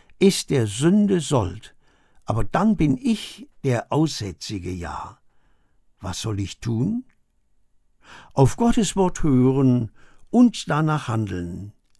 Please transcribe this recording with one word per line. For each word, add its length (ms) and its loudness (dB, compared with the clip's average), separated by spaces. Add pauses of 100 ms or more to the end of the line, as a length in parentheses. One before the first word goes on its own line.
(180)
ist 320 2
der 160 0
Sünde 540 2
Sold. 540 -4 (520)
Aber 180 0
dann 320 2
bin 220 2
ich 500 -6 (160)
der 260 -2
Aussätzige, 800 -4
ja. 480 -10 (800)
Was 200 -8
soll 200 -6
ich 200 -10
tun? 440 -2 (1300)
Auf 220 4
Gottes 400 2
Wort 260 0
hören 680 2 (400)
und 380 4
danach 400 -2
handeln. 640 -6 (280)